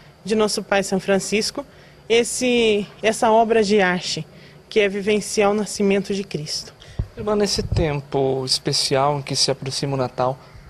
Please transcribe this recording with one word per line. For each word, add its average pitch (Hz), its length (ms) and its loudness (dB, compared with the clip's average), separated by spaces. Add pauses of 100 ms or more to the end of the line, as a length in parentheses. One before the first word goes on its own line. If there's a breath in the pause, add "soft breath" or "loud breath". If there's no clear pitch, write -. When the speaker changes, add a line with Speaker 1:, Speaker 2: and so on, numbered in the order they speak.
(240 loud breath)
Speaker 1:
de 196 100 -2
nosso 214 300 0
pai 196 180 2
São 190 160 -2
Francisco, 196 680 -2 (440 loud breath)
esse, 233 800 2 (160)
essa 220 280 2
obra 226 320 4
de 208 180 4
arte, 180 460 -2 (420 loud breath)
que - 120 2
é 202 80 4
vivenciar 202 600 0
o 208 40 0
nascimento 202 600 0
de 196 100 -4
Cristo. - 480 -10 (440 loud breath)
Speaker 2:
Irmã, 214 200 -2
nesse 208 260 0
tempo 139 840 0
especial 143 760 0
em 139 40 -6
que 139 140 -6
se - 140 0
aproxima 135 440 -4
o - 40 -2
Natal, 127 400 -2 (320 loud breath)